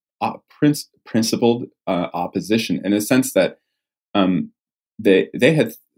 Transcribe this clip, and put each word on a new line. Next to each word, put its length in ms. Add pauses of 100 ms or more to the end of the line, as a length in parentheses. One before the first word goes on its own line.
(220)
uh, 120 (280)
princ-, 280 (160)
principled, 600 (220)
uh, 260
opposition 680
in 100
a 80
sense 320
that, 240 (560)
um, 380 (480)
they, 340
they 200
had, 200 (240)